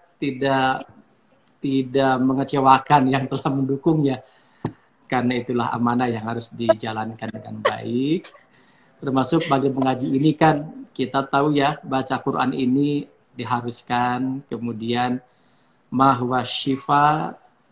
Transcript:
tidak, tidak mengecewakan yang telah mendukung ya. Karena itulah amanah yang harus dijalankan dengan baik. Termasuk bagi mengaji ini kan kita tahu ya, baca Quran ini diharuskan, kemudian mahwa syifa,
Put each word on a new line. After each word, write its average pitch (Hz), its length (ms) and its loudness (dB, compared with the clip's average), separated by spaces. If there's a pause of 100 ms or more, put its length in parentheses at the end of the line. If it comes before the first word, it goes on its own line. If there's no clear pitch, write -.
(160)
tidak, 135 720 0 (720)
tidak 135 640 2
mengecewakan 135 880 4
yang 131 160 0
telah 139 240 -4
mendukung 139 560 0
ya. 131 160 -2 (880)
Karena 123 240 0
itulah 120 400 -2
amanah 120 320 2
yang 113 160 -4
harus 117 320 -8
dijalankan 113 720 -2
dengan 110 320 -12
baik. 113 720 -2 (720)
Termasuk 135 480 0
bagi 135 160 2
mengaji 131 400 0
ini 147 320 4
kan 156 560 2
kita 135 320 -2
tahu 143 240 2
ya, 143 320 0
baca 131 400 -2
Quran 131 320 0
ini 143 480 0 (320)
diharuskan, 123 1120 -2
kemudian 120 720 -2 (720)
mahwa 127 560 2
syifa, 147 880 0 (360)